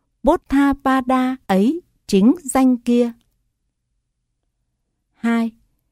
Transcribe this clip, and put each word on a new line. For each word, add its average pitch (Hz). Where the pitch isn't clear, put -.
Bodhapada 262
ấy 220
chính 208
danh 262
kia. 240
Hai, 233